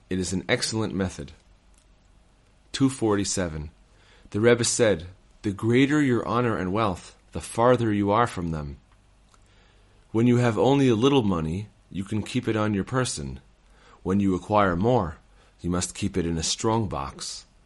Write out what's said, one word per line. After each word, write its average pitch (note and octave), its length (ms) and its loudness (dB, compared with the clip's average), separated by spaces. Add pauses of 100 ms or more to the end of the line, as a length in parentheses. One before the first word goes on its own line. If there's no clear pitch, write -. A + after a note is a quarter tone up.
it F#2 120 -4
is F2+ 140 -4
an F#2 140 -4
excellent A2 460 -2
method. F#2 380 -6 (1400)
Two C3+ 200 0
forty-seven. F#2+ 800 -2 (600)
The G#2 80 -4
Rebbe A#2+ 240 4
said, G2 440 0 (340)
"The G#2 100 -4
greater B2+ 520 2
your A#2+ 240 2
honor A2+ 280 0
and F2+ 160 -2
wealth, G2+ 440 -2 (160)
the E2+ 100 -10
farther A#2 500 2
you G2+ 200 2
are A2+ 160 4
from E2+ 240 -6
them." D2 260 -8 (1300)
When A#2 160 2
you A#2+ 100 6
have A#2+ 180 2
only C3+ 320 4
a A#2+ 60 4
little C3 300 4
money, F2+ 460 -4 (200)
you F#2 140 -8
can G#2+ 180 -6
keep - 260 -6
it A2+ 80 0
on G#2+ 200 0
your F#2+ 80 0
person. D2+ 560 -6 (640)
When F#2+ 160 0
you G2 160 2
acquire G2 400 2
more, G#2 420 0 (440)
you F2 100 -4
must F2+ 240 -2
keep F#2+ 200 -4
it E2+ 120 -2
in E2+ 100 -2
a D#2+ 60 -4
strong A2 440 -2
box. - 600 -10 (180)